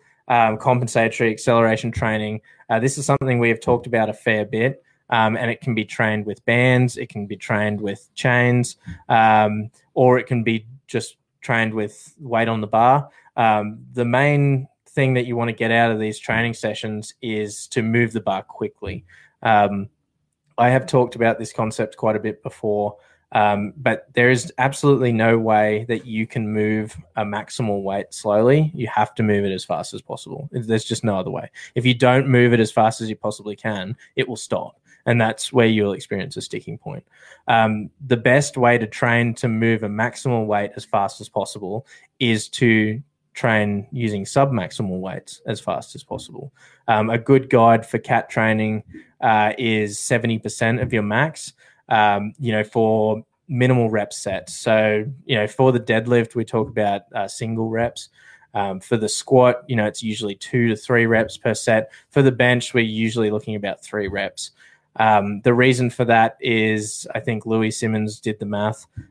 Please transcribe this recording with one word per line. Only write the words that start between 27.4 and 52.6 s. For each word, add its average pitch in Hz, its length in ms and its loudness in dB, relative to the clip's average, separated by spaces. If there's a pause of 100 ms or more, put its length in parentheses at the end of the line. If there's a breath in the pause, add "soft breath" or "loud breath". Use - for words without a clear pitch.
weight 98 320 -4
slowly. 123 640 2
You 117 120 -8
have - 280 -2
to 113 80 0
move 104 220 0
it 95 80 -2
as 92 100 -8
fast 82 300 -8
as - 80 -12
possible. - 500 -14
There's 113 320 -2
just - 220 -6
no 101 120 0
other 95 140 -6
way. 85 180 -10 (260 loud breath)
If 123 100 -2
you 127 80 4
don't 127 340 4
move 123 240 6
it 117 80 4
as 110 140 2
fast 113 260 2
as 110 100 -8
you 104 60 -8
possibly 104 400 -8
can, 101 400 -6 (220 soft breath)
it 131 100 -8
will 123 80 -10
stop. - 460 -8 (240 soft breath)
And 117 160 2
that's 110 320 -4
where 123 120 4
you'll 107 280 2
experience - 420 -8
a - 60 -10
sticking - 360 -12
point. - 300 -14 (400 soft breath)
Um, 110 420 0 (160)
the 123 120 0
best 127 400 2
way 120 200 4
to 113 80 -2
train 117 500 0
to - 120 -4
move 113 360 0
a 107 40 -4
maximal 113 580 -2
weight 104 300 -2
as 127 80 -14
fast 101 380 -2
as 101 80 -18
possible 101 580 -8 (320 soft breath)
is 113 300 0
to 110 520 2 (320)
train 104 600 0
using 107 320 -4
submaximal 104 720 -2
weights 92 460 -12
as 110 160 -6
fast - 340 -8
as - 80 -18
possible. - 480 -14 (380 soft breath)
Um, 107 200 2
a 117 80 0
good 131 320 2
guide 113 360 6
for - 120 -6
cat 117 320 -2
training, 110 540 0 (380 loud breath)
uh, 107 360 2
is 107 420 -2
seventy 117 400 -2
percent 117 400 -2
of 127 140 -4
your 107 100 0
max, 120 500 -2 (360 soft breath)
um, 104 500 2
you 120 120 -2
know, 107 120 0